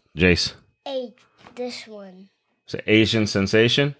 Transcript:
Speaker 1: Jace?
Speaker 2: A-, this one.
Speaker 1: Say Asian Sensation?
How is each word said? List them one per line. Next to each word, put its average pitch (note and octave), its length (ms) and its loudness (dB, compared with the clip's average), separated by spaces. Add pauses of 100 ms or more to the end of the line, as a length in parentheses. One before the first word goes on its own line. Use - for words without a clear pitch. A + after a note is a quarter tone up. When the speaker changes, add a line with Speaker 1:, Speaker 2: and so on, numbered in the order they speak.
(180)
Speaker 1:
Jace? F2 360 2 (340)
Speaker 2:
A-, C4 260 -8 (420)
this B3 320 -12
one. G3 420 -20 (380)
Speaker 1:
Say - 200 -12
Asian G#2+ 400 2
Sensation? A2+ 720 0